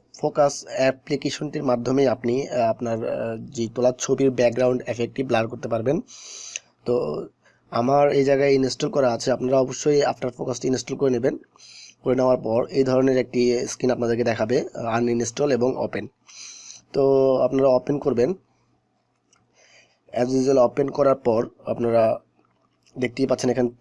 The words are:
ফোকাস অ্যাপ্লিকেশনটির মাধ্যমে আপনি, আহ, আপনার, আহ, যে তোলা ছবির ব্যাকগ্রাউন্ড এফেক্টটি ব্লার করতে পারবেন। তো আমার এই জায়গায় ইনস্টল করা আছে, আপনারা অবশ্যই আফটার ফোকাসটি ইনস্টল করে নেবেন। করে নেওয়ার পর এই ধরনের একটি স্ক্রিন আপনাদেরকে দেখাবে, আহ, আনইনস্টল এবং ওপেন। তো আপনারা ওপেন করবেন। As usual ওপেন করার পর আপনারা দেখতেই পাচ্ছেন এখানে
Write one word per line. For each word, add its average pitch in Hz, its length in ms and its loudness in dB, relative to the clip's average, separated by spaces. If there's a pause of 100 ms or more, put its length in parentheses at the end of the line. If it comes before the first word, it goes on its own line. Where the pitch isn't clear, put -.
(200)
ফোকাস 147 480 0
অ্যাপ্লিকেশনটির 143 920 -2
মাধ্যমে 127 460 2
আপনি, 120 400 -2
আহ, 117 220 0
আপনার, 113 380 -4
আহ, 117 300 -4
যে 117 360 -8
তোলা 123 240 2
ছবির 135 320 0
ব্যাকগ্রাউন্ড 123 560 0
এফেক্টটি 117 360 -6
ব্লার 113 260 0
করতে 120 200 -10
পারবেন। 117 320 -2 (840)
তো 123 420 -2 (440)
আমার 139 420 2
এই 139 120 4
জায়গায় 139 280 4
ইনস্টল 135 380 0
করা 131 220 2
আছে, 117 200 -2
আপনারা 131 280 2
অবশ্যই 139 420 0
আফটার 131 280 -2
ফোকাসটি 135 380 -6
ইনস্টল 131 280 -4
করে 139 140 2
নেবেন। 123 280 0 (640)
করে 127 120 0
নেওয়ার 127 240 4
পর 113 320 -2
এই 139 140 2
ধরনের 131 340 2
একটি 123 480 0
স্ক্রিন - 240 -2
আপনাদেরকে 117 340 0
দেখাবে, 117 500 0
আহ, 120 120 -8
আনইনস্টল 120 640 -2
এবং 123 240 0
ওপেন। 101 320 -6 (840)
তো 135 440 4
আপনারা 135 320 2
ওপেন 127 300 2
করবেন। 131 360 0 (1800)
As 123 80 2
usual 131 320 2
ওপেন 131 300 2
করার 139 280 2
পর 120 320 0 (180)
আপনারা 117 540 0 (800)
দেখতেই 123 280 -2
পাচ্ছেন 127 240 0
এখানে 120 180 0 (120)